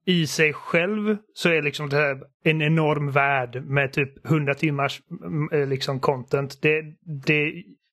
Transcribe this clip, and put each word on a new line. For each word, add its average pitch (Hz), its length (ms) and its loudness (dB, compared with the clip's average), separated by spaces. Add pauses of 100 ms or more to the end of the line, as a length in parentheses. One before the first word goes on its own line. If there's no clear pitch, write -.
i 175 200 2
sig 156 260 2
själv 208 640 -2 (180)
så - 140 0
är 160 140 4
liksom 147 260 -4
det 143 80 0
här 139 260 0 (220)
en 156 180 2
enorm 151 480 2
värld 135 540 0
med 139 280 0
typ - 340 -4
hundra 147 280 2
timmars, 139 560 -2
mm, 165 420 -4
eh, 147 160 0
liksom 135 320 -4
content. 139 640 -2
Det, 156 200 2 (440)
det 151 380 0 (280)